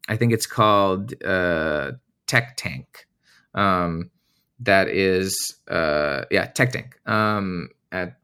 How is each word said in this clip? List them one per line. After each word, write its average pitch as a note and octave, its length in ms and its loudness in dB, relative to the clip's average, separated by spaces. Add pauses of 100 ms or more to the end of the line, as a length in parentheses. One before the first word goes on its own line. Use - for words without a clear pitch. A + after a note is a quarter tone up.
I A2+ 80 -2
think A#2 160 2
it's A2 160 0
called, G2+ 720 2
uh, D#2+ 720 0 (320)
Tech - 300 0
Tank. - 520 -10 (460)
Um, F2 560 0 (520)
that F#2+ 260 4
is, F#2+ 680 0 (100)
uh, D2+ 640 -2
yeah, F#2 140 2
Tech B2+ 260 0
Tank, - 340 -10
um, G#2 640 -2 (220)
at, F2+ 320 -6